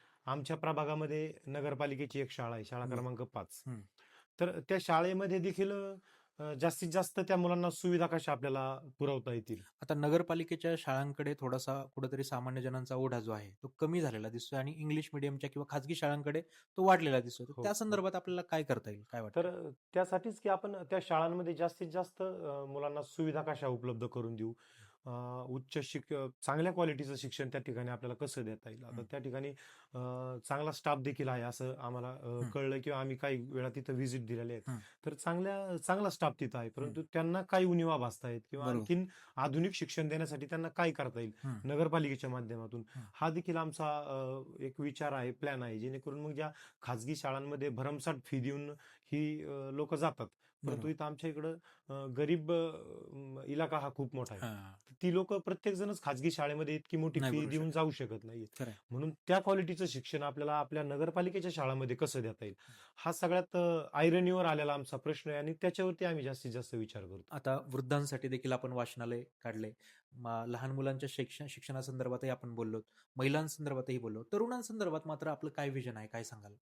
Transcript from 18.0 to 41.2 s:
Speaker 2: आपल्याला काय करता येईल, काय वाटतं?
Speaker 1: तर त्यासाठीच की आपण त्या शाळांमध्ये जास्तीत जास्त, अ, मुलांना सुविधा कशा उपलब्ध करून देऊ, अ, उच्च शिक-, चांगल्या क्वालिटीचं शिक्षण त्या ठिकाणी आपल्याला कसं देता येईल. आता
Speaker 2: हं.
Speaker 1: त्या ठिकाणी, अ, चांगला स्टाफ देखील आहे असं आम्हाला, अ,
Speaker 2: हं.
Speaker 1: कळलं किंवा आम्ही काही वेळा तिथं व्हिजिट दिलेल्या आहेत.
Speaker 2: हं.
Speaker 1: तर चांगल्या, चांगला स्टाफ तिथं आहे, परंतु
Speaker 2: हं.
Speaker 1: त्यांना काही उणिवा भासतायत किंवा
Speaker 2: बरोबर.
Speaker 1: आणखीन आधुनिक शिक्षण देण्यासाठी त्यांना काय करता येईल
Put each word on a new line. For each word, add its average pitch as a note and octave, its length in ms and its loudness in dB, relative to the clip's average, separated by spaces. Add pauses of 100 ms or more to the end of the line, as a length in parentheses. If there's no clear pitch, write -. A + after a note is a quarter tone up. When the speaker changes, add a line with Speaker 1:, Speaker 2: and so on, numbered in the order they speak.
Speaker 2:
आपल्याला F3+ 260 -2
काय D#3+ 220 2
करता A#2 260 0
येईल, G#2 200 -10
काय A#2 120 -6
वाटतं? A2 220 2
Speaker 1:
तर F3 260 -4 (240)
त्यासाठीच F#3 460 2
की G3+ 100 2
आपण G3 260 2 (140)
त्या F#3+ 120 2
शाळांमध्ये E3 520 2
जास्तीत E3+ 340 0
जास्त, F3+ 340 -2
अ, E3 440 -4
मुलांना C#3+ 380 -2
सुविधा D#3 380 0
कशा C#3+ 260 -2
उपलब्ध B2 400 0
करून A#2 280 -4
देऊ, A2 180 -2 (520)
अ, B2+ 60 -8 (360)
उच्च C3 360 -4
शिक-, C3+ 440 -4 (140)
चांगल्या D#3+ 320 4
क्वालिटीचं D3 420 2
शिक्षण C3 320 -4
त्या B2+ 140 -4
ठिकाणी B2 280 -4
आपल्याला B2 260 -4
कसं C#3 280 -4
देता A2+ 260 -8
येईल. A2+ 140 -14
आता A#2+ 120 -12
Speaker 2:
हं. A#2 160 -6
Speaker 1:
त्या C#3 80 -4
ठिकाणी, C3+ 300 -4 (440)
अ, B2+ 60 -6 (480)
चांगला D3 240 0
स्टाफ C#3+ 260 2
देखील C3+ 300 0
आहे B2+ 140 0
असं B2+ 360 -4
आम्हाला, B2 340 -4
अ, C3 160 -10
Speaker 2:
हं. A#2+ 220 -2
Speaker 1:
कळलं C3+ 320 0
किंवा C#3 180 -2
आम्ही C3+ 160 -2
काही C3+ 220 0 (140)
वेळा B2+ 240 -2
तिथं C3+ 180 -4
व्हिजिट B2+ 320 0
दिलेल्या A#2 320 -4
आहेत. G#2+ 120 -10
Speaker 2:
हं. A2 360 -8
Speaker 1:
तर D3+ 80 -2
चांगल्या, F#3 640 -2
चांगला F#3+ 320 2
स्टाफ D3+ 300 2
तिथं B2 200 -2
आहे, A2+ 100 -4
परंतु C3 300 -4
Speaker 2:
हं. D#3 140 -6
Speaker 1:
त्यांना E3+ 280 2
काही F#3 240 6
उणिवा E3 320 6
भासतायत A#2+ 520 -4
किंवा C#3 160 -4
Speaker 2:
बरोबर. B2 140 4
Speaker 1:
आणखीन F3 260 2 (300)
आधुनिक D3 380 2
शिक्षण D#3 340 -2
देण्यासाठी D3+ 380 -2
त्यांना E3 240 -2
काय E3+ 220 4
करता B2 280 -2
येईल A2 120 -4 (120)